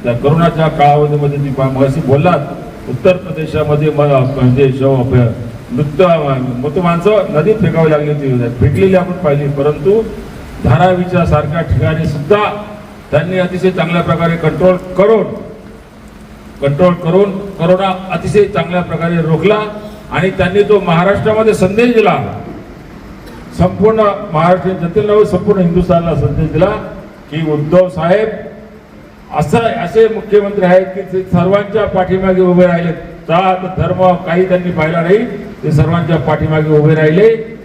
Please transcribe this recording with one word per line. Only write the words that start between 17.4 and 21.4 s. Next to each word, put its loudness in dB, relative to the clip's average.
करोना 0
अतिशय 2
चांगल्या -2
प्रकारे -4
रोखला 0
आणि 0
त्यांनी 0
तो 4
महाराष्ट्रामध्ये 2